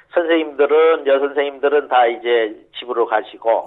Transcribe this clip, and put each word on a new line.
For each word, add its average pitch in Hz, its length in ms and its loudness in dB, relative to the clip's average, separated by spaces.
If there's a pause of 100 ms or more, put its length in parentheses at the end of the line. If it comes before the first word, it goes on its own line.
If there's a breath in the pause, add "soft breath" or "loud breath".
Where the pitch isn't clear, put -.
(140 loud breath)
선생님들은, 156 960 2
여선생님들은 139 800 0
다 123 180 2
이제 117 640 -2 (100)
집으로 120 300 -4
가시고, 107 600 -2